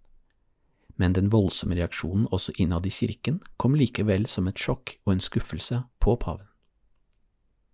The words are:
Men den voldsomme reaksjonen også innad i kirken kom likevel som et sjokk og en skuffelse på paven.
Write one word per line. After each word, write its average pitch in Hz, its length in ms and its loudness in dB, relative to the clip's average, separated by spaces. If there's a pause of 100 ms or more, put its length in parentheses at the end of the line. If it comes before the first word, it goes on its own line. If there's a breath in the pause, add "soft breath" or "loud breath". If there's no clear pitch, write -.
(960 soft breath)
Men 92 160 2
den 95 160 2
voldsomme 98 480 2
reaksjonen 87 560 -2
også - 240 -4
innad 87 320 0
i - 40 -4
kirken - 460 -4 (220)
kom 135 160 2
likevel 107 500 2
som 92 220 0
et - 100 -6
sjokk - 460 -6
og 101 100 2
en 95 80 0
skuffelse - 600 -4 (180)
på 110 180 6
paven. 92 280 -6 (1300)